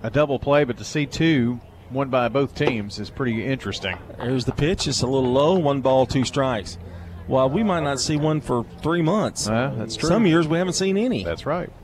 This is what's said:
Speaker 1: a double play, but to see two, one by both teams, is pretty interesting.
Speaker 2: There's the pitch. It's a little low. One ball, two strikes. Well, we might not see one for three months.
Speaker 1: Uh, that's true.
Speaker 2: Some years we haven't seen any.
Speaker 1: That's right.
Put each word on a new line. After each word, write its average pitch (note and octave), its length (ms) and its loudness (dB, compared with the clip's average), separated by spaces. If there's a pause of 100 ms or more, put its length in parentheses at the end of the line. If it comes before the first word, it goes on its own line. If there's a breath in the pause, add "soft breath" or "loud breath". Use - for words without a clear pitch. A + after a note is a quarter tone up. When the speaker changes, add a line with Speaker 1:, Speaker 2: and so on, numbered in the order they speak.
Speaker 1:
a A2 60 -4
double C#3 280 2
play, C#3+ 260 4
but B2 140 -4
to - 60 -12
see D3+ 220 -2
two, B2 540 2 (300)
one C3+ 200 -2
by B2 180 2
both C3+ 280 0
teams, A2+ 420 -2
is G2+ 100 -8
pretty A2+ 380 -4
interesting. G2 500 -4 (220)
Speaker 2:
There's B2 260 -2
the - 80 -2
pitch. D#3 360 0
It's C3+ 140 -2
a B2 40 0
little C3 260 2
low. D3 220 4
One C#3+ 260 2
ball, C3 260 4
two C3 180 0
strikes. C3 520 -2 (520 loud breath)
Well, C3 200 4
we F3+ 140 0
might F3 220 0
not C#3 160 -2
see D#3 160 0
one D#3 240 2
for A#2+ 260 -2 (160)
three E3+ 180 0
months. D#3+ 480 0
Speaker 1:
Uh, B2 280 0
that's A2 180 -6
true. D#3 140 -2
Speaker 2:
Some G#3 180 4
years D#3+ 220 4
we E3 100 0
haven't F3+ 140 -2
seen F#3+ 260 0
any. G#3+ 240 0
Speaker 1:
That's F2 240 -4
right. E3 240 -4 (140)